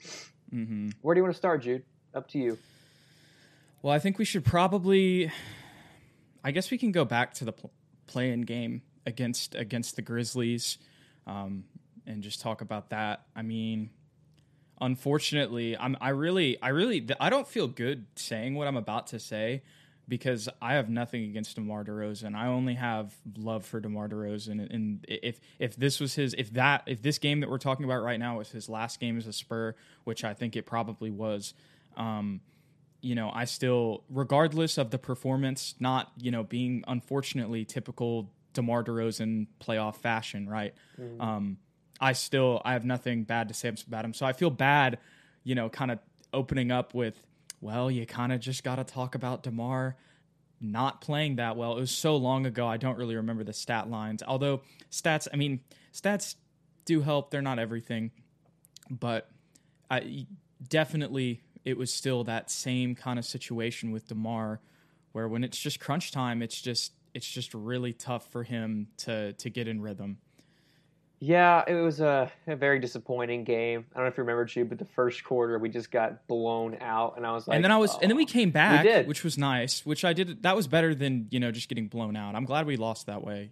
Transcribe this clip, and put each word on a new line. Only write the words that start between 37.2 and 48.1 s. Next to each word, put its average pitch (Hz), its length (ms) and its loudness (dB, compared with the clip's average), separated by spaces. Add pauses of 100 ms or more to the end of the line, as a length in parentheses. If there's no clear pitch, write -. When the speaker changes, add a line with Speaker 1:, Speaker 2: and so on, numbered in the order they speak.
Speaker 1:
typical 117 640 -4 (220)
DeMar 117 280 2
DeRozan 110 640 0 (140)
playoff 107 360 -2
fashion, 110 520 -2
right? 104 260 -4 (260)
Speaker 2:
Mm-hmm. 120 200 -12
Speaker 1:
Um, 104 380 -2 (440)
I 135 120 4
still, 127 500 2
I 123 80 2
have 120 140 0
nothing 123 380 0
bad 113 240 0
to 110 60 -10
say 120 160 -4 (160)
about 113 200 -6
him. 113 80 -6
So - 100 -4
I 131 80 2
feel 175 160 2
bad, 135 480 6 (480)
you 127 100 0
know, 113 140 0
kinda 120 320 -2 (320)
opening 131 380 0
up 123 240 0
with, 117 260 -2 (400)
"Well, 120 300 -2
you 120 160 -2
kinda 123 320 -2